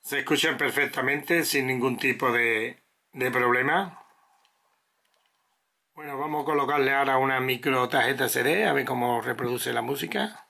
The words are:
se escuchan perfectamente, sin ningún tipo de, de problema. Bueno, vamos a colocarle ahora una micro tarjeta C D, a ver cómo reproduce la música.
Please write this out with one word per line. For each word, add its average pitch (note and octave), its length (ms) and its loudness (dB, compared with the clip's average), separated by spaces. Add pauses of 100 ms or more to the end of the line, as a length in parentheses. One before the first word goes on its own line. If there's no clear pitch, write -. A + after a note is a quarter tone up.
se C#3+ 180 -6
escuchan D3 380 0
perfectamente, C#3+ 880 0
sin C3+ 220 0
ningún B2+ 280 0
tipo B2+ 360 0
de, A#2 500 0 (300)
de B2+ 180 -2
problema. B2+ 720 0 (1900)
Bueno, D3 240 -12
vamos D3+ 240 -4
a C#3 40 -4
colocarle C#3+ 460 2
ahora C#3 260 4
una C3 220 2
micro C3 480 0
tarjeta C3 400 0
C B2 140 0
D, E3 240 2
a D#3 80 2
ver C3+ 120 0
cómo B2 360 0
reproduce B2 520 -4
la A#2 100 -2
música. - 680 -6